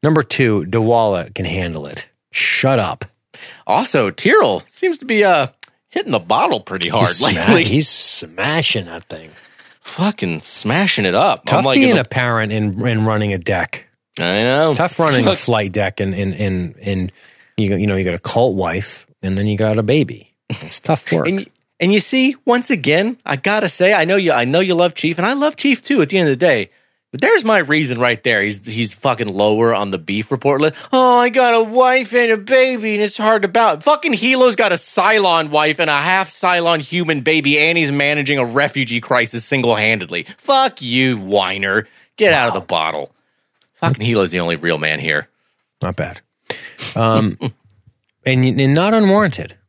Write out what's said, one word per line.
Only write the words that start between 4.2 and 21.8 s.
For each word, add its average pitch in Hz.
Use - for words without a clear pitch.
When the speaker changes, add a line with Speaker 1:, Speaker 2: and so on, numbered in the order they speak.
Speaker 2:
seems 349
to -
be, 220
uh, 165
hitting -
the 113
bottle 120
pretty 92
hard 92
Speaker 1:
He's 85
sma-, -
Speaker 2:
lately. 95
Speaker 1:
he's 113
smashing -
that 85
thing. 78
Speaker 2:
Fucking 127
smashing 135
it 90
up. 156
Speaker 1:
Tough 139
Speaker 2:
I'm -
like, 135
Speaker 1:
being 262
Speaker 2:
in 220
the 151
Speaker 1:
a 117
parent 117
and, 107
and 110
running 107
a 95
deck. 90
Speaker 2:
I 90
know. 143
Speaker 1:
Tough 170
running 143
a -
Speaker 2:
Fuck. 113
Speaker 1:
flight 107
deck 95
and, 98
and, 95
and, 90
and 92
you, 101
you 101
know, 101
you 95
got 90
a 87
cult 113
wife 92
and 95
then 104
you 104
got 107
a 113
baby. 117
It's -
tough -
work. 165
Speaker 2:
And, 196
and 180